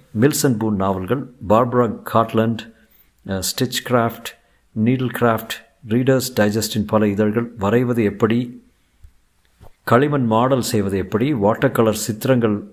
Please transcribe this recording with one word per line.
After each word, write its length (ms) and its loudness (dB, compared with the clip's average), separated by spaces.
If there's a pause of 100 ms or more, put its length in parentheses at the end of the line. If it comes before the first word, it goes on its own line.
(220)
மில்சன் 360 2
பூன் 180 0
நாவல்கள், 520 -2 (220)
பார்பரா 460 2 (180)
காட்லண்ட், 600 0 (560)
அ, 100 -4
ஸ்டிச்கிராஃப்ட், 960 -2 (500)
நீடில்கிராஃப்ட், 760 0 (260)
ரீடர்ஸ் 460 0
டைஜஸ்டின் 520 0
பல 200 2
இதழ்கள், 500 0
வரைவது 460 0
எப்படி, 600 -2 (1200)
களிமண் 420 2
மாடல் 360 2
செய்வது 360 -2
எப்படி, 360 -2
வாட்டர் 380 2
கலர் 240 2
சித்திரங்கள் 760 0